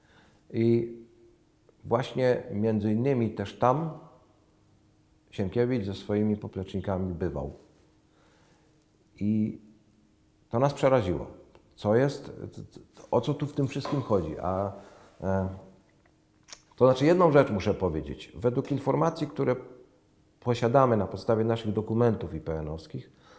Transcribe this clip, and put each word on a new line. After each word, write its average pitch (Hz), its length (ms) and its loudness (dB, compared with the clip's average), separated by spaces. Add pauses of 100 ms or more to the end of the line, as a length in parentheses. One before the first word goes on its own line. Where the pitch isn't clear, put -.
(500)
I 117 460 2 (880)
właśnie 127 580 0 (100)
między 107 400 0
innymi 120 380 0
też - 280 -8
tam 147 320 2 (1400)
Sienkiewicz 120 540 0
ze 98 100 -6
swoimi 104 420 0
poplecznikami 95 800 -4
bywał. 73 380 -4 (1700)
I 107 400 0 (880)
to 117 100 -2
nas 143 160 2
przeraziło. 113 520 2 (500)
Co 107 200 2
jest, 143 360 0 (800)
o 120 100 4
co 143 140 -2
tu 147 120 -6
w 139 60 -8
tym 139 160 0
wszystkim 139 340 -4
chodzi? 82 400 -2
A, 95 300 -2 (480)
e, 95 280 -2 (1300)
to 123 100 6
znaczy, 131 200 4
jedną 175 260 6
rzecz 139 180 6
muszę 98 240 0
powiedzieć. 78 640 -4
Według 123 340 -2
informacji, 147 560 0
które 135 300 -2 (840)
posiadamy 123 560 4
na 98 100 0
podstawie 110 380 0
naszych 113 280 -2
dokumentów 107 640 0
I 78 60 -6
P 80 180 -4
N-owskich, 80 540 -10 (260)